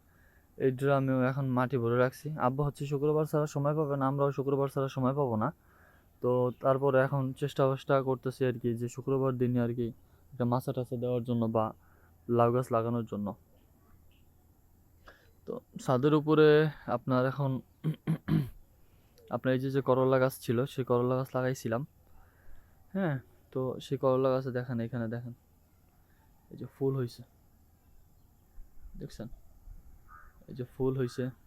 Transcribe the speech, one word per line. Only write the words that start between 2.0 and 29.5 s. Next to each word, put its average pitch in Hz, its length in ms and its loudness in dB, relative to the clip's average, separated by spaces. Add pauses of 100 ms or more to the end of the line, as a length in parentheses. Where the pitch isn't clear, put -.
আব্বা 131 240 2
হচ্ছে 143 220 -4
শুক্রবার 151 400 0
ছাড়া 151 220 0
সময় 147 280 -2
পাবে 143 220 0
না, 135 100 -2
আমরাও 139 240 0
শুক্রবার 139 380 0
ছাড়া 135 200 -2
সময় 131 260 0
পাবো 135 200 0
না। 110 140 0 (760)
তো 123 80 2 (280)
তারপরে 135 440 2
এখন 135 200 0 (100)
চেষ্টা 139 340 -2
ফেষ্টা 135 340 0
করতেছি 131 440 -2
আর 123 140 0
কি, 120 140 0
যে 120 160 -4
শুক্রবার 135 480 -2
দিনে 123 240 2
আর 117 120 0
কি 120 140 -2 (400)
একটা 123 180 -4
মাচা 123 280 0
টাচা 127 240 -4
দেওয়ার 123 260 -2
জন্য 117 240 0
বা 110 180 2 (600)
লাউ 120 240 6
গাছ 123 200 0
লাগানোর 117 340 0
জন্য। 104 220 -6 (2250)
তো - 60 -8 (240)
ছাদের 135 360 2
উপরে 156 340 6 (400)
আপনার 127 380 0
এখন 135 260 -2 (320)
<clears throat> - 1500 -6
আপনার 131 180 0
এই 127 60 0
যে, 135 120 -4
যে 135 100 0
করলা 131 380 4
গাছ 131 200 2
ছিল, 117 260 -2
সেই 131 200 -6
করলা 123 300 2
গাছ 131 180 -4
লাগাইছিলাম। 127 480 -2 (1120)
হ্যাঁ, 180 240 -2 (380)
তো 131 60 -4 (200)
সেই - 180 -6
করলা 131 320 4
গাছে 131 220 0
দেখেন, 123 280 -4
এখানে 117 280 -4
দেখেন, 120 260 -8 (1160)
এই - 80 -18
যে - 80 -12
ফুল 135 300 -2
হইছে, 123 260 -4 (1700)
দেখছেন? - 320 -12 (1200)